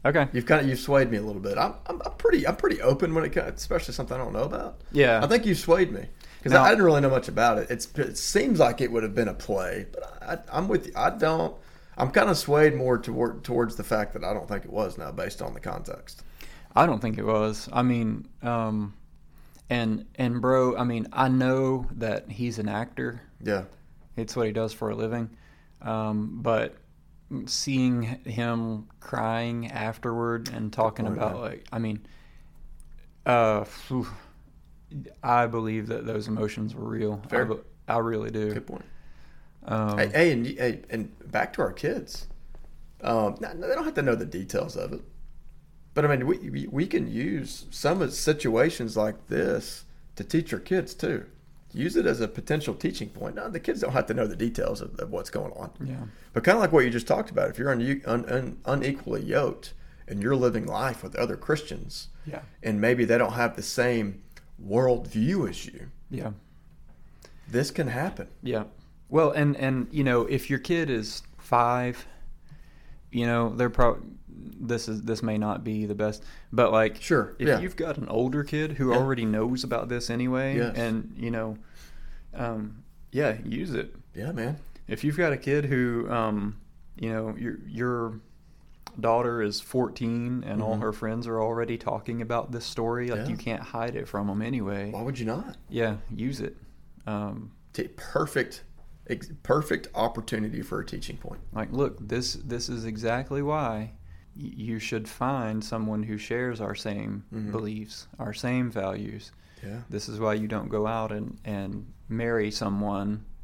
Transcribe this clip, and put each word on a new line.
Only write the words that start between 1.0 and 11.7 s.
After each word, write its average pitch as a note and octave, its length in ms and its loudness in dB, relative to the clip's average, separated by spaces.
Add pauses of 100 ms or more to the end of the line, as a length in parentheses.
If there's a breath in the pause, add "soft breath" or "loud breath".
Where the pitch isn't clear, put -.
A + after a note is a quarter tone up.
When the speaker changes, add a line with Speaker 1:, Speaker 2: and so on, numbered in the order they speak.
Speaker 2:
me A2 80 2
a G#2 40 -2
little G2+ 180 -4
bit. - 160 -2
I'm, E3+ 180 2 (120)
I'm, F4 180 -6
I'm - 100 -6
pretty, G4 320 4
I'm F#3+ 100 4
pretty - 260 0
open C#3 320 4
when D#3+ 100 2
it - 60 -2
comes, - 300 0
especially - 340 -2
something B2 220 -4
I - 20 -4
don't A2+ 140 -4
know G#2+ 100 0
about. - 380 -4 (100)
Speaker 1:
Yeah. A#2+ 320 8
Speaker 2:
I C#3 60 4
think A#3 180 4
you F#3 80 4
swayed E3+ 380 6
me G2+ 160 -8 (340 loud breath)
'cause - 100 0
Speaker 1:
Now C3 120 12
Speaker 2:
I, C3+ 40 12
I - 20 12
didn't G#3+ 160 8
really D3+ 160 10
know C3+ 80 6
much B2+ 180 2
about A2 300 4
it. - 120 -2
It's, A#2+ 160 -2 (100)
it - 220 -2
seems A3+ 400 2
like A#2+ 220 6
it A#2+ 100 2
would A2+ 140 2
have G2+ 100 -4
been A2+ 140 2
a F2+ 60 -4
play, F#2 580 -2
but - 300 -10
I, D#3 160 -6 (200)
I'm F#3+ 80 0
with G#3 220 2
you. - 80 -12
I - 140 4
don't, D#3+ 440 2 (420 loud breath)